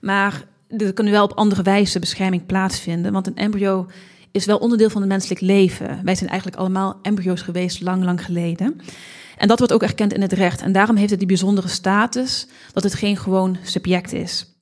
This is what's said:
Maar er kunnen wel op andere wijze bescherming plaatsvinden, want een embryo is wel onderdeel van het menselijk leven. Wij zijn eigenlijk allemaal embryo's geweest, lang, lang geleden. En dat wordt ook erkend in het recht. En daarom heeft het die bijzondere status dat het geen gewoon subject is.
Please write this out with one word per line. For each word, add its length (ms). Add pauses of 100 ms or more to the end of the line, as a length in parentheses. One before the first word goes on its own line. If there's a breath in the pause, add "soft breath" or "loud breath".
Maar 440 (240)
er 240
kunnen 200
wel 120
op 80
andere 300
wijze 360
bescherming 480
plaatsvinden, 680
want 140
een 100
embryo 500 (440 loud breath)
is 140
wel 140
onderdeel 320
van 100
het 100
menselijk 300
leven. 640
Wij 100
zijn 160
eigenlijk 300
allemaal 420
embryo's 400
geweest, 380
lang, 240
lang 200
geleden. 560 (560 loud breath)
En 120
dat 100
wordt 160
ook 80
erkend 300
in 100
het 100
recht. 300
En 100
daarom 240
heeft 140
het 80
die 100
bijzondere 400
status 760 (260 loud breath)
dat 100
het 120
geen 220
gewoon 460
subject 500
is. 500